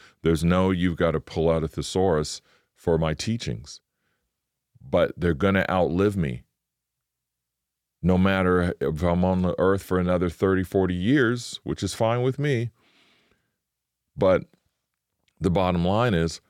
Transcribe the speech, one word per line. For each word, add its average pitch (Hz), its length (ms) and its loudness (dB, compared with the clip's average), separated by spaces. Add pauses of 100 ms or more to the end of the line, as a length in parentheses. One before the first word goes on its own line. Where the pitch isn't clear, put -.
(220)
There's 80 220 2
no, 92 260 2
"You've 87 260 -2
gotta 80 220 0
pull 82 320 -2
out 80 140 0
a 78 40 -6
thesaurus 80 720 -2 (360)
for 82 220 0
my 80 160 0
teachings." 73 680 -8 (1000)
But 80 360 0
they're 85 180 0
gonna 98 340 2
outlive 92 480 0
me. 67 280 -4 (1600)
No 90 160 2
matter 92 640 2
if 78 220 -2
I'm 87 220 2
on 92 180 2
the 90 160 0
earth 95 240 2
for 90 160 -2
another 90 300 0
thirty, 95 360 0
forty 92 300 0
years, 120 680 -2
which - 200 -6
is 98 120 -6
fine 117 280 0
with 131 160 -2
me. 127 320 -2 (1500)
But 92 280 2 (960)
the 87 100 0
bottom 90 340 2
line 107 300 2
is, 82 360 -2